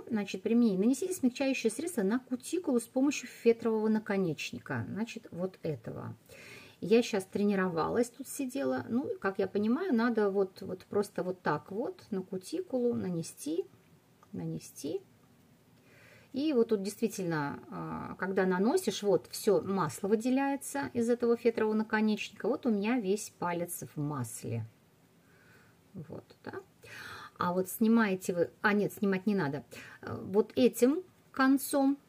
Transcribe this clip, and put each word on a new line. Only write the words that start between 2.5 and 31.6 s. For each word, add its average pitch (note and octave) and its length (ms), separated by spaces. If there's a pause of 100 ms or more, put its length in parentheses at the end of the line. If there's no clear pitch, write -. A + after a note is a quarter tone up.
с - 40
помощью C4 440
фетрового A3+ 600
наконечника, F#3+ 1000
значит, A3 420
вот F#3 320
этого. A#2 540 (640)
Я A3+ 220
щас F#3+ 220
тренировалась, F#3 840
тут - 180
сидела. C4 600
Ну, C4 220 (100)
как G3 180
я F#3+ 80
понимаю, A#3+ 480
надо A3 360
вот, F#3+ 320
вот F#3 240
просто G3+ 360
вот F3+ 200
так D3 280
вот C#4 400
на F#3+ 120
кутикулу A#3+ 720
нанести, G3+ 720 (680)
нанести. F3+ 680 (1300)
И D4 180
вот A3+ 180
тут G3+ 120
действительно, F#3+ 800 (100)
а, D#3+ 460
когда F#3+ 280
наносишь, G3+ 600
вот F#3 260
все F3+ 320
масло F#3+ 460
выделяется C4+ 840
из A#3 160
этого A#3+ 280
фетрового A3 380
наконечника. G#3+ 720
Вот C#4+ 180
у A#3 40
меня G#3+ 280
весь G3+ 400
палец E3+ 460 (100)
в D#3 60
масле. B2 680 (1300)
Вот, - 320 (180)
да. - 120 (840)
А F3 140
вот F#3 180
снимаете A3 640
вы, E3+ 160 (120)
а G#3 100
нет, G3+ 200
снимать F#3+ 340
не G#3 100
надо. D3+ 280 (380)
Э, - 180
вот F#3+ 360
этим C4 480 (260)
концом, C#4 680 (100)